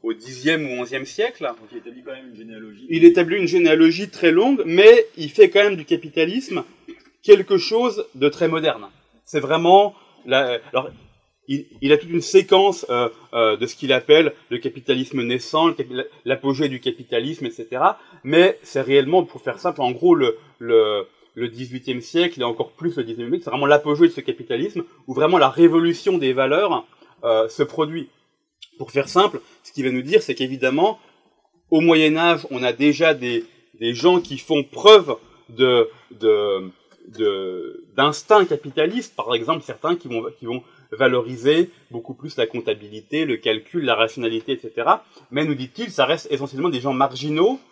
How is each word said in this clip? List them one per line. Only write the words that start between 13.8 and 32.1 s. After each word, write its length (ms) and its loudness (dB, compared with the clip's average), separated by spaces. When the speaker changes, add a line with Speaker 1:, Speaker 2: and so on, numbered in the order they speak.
Speaker 1:
appelle 400 4
le 80 -6
capitalisme 680 -6
naissant, 440 -2
le 60 0
capi-, 300 -8
l'apogée 420 -2
du 140 -8
capitalisme, 640 -6
et 60 -8
cetera. 460 -4
Mais 360 2
c'est 200 -6
réellement, 420 2
pour 180 -12
faire 180 -10
simple, 220 -6
en 100 -2
gros, 240 4
le, 220 0
le, 480 2
le 140 -6
dix-huitième 520 -10
siècle 400 -4
et 20 -2
encore 280 -6
plus 240 -8
le 80 -6
dix-neuvième 300 -8
siècle, 100 -6
c'est 80 -10
vraiment 160 -2
l'apogée 400 4
de 60 0
ce 80 -12
capitalisme, 640 -6
où 80 -12
vraiment 240 2
la 120 4
révolution 680 2
des 160 -2
valeurs, 540 -2
euh, 240 0
se 140 -8
produit. 480 -6
Pour 100 -12
faire 180 -4
simple, 340 0
ce 80 -20
qu'il 140 -8
va 60 -2
nous 100 -4
dire, 220 0
c'est 100 -8
qu'évidemment, 680 -2
au 120 2
Moyen-Âge, 680 2